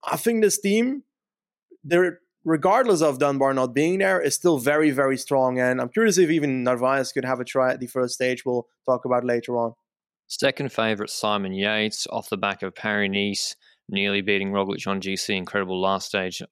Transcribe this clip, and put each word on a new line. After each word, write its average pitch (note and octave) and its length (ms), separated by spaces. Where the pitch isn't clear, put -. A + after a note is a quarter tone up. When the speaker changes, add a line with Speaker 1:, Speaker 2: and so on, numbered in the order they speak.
Speaker 1:
I D3 140
think A3+ 260
this G3+ 160
team, A#3+ 440
they're, F3 360
regardless F#3 580
of C#3+ 160
Dunbar C3+ 360
not B2+ 200
being E3 260
there, F#3+ 220
is C#3+ 140
still E3 240
very, D3 320
very C3+ 260
strong. B2+ 420
And B2+ 220
I'm B2 80
curious G#3 280
if F3 120
even C#3+ 340
Narvaez B2+ 480
could B2+ 140
have B2+ 140
a B2 60
try B2+ 260
at A#2+ 80
the B2 80
first B2+ 260
stage. B2+ 320
We'll B2 220
talk B2 200
about B2 180
later A#2+ 340
on. A#2 160
Speaker 2:
Second C#3 440
favourite, A2 380
Simon G2+ 440
Yates, G#2+ 580
off A2 180
the G#2 80
back G2 240
of F#2+ 140
Paris-Nice, G2+ 800
nearly G2 340
beating G2 300
Roglic G2 340
on F#2+ 160
G F#2+ 140
C. G2+ 200
Incredible F#2 460
last F#2+ 260
stage, F#2 440